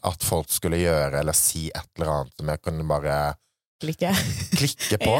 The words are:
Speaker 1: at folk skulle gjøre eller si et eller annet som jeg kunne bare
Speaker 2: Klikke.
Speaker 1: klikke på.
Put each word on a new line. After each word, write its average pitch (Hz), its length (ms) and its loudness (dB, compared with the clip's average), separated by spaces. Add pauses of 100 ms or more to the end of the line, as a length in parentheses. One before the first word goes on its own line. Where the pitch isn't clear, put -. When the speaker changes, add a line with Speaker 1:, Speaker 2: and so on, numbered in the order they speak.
Speaker 1:
at 92 200 -2
folk - 280 0
skulle 85 300 0
gjøre 71 400 2
eller 76 120 0
si - 360 0
et - 180 -10 (100)
eller 80 140 0
annet 71 260 -2
som 76 120 -6
jeg 76 140 -2
kunne 80 240 -4
bare 73 320 0 (600)
Speaker 2:
Klikke. 165 300 -2 (440)
Speaker 1:
klikke - 440 0
på. 107 220 4